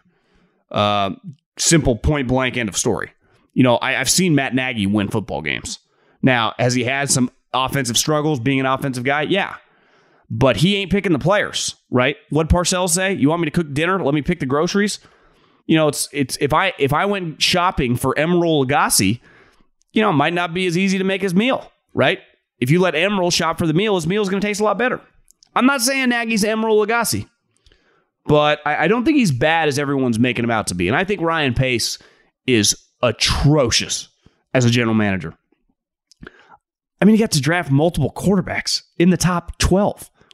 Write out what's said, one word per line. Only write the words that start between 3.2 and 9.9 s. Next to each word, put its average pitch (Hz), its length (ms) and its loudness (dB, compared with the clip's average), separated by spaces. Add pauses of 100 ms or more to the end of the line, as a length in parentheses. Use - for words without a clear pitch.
You - 80 4
know, 123 140 6
I, 127 220 -2
I've 127 120 -2
seen 185 240 2
Matt 135 200 0
Nagy 127 320 -2
win 101 220 0
football 87 340 -6
games. 67 360 -8 (440)
Now, 120 360 2
has 123 160 0
he 123 100 -2
had 135 260 -4
some 127 200 -2 (220)
offensive 127 440 -2
struggles 151 440 -2
being 135 200 0
an 135 60 -2
offensive 131 380 -4
guy? 143 180 -2
Yeah. 175 340 -4 (720)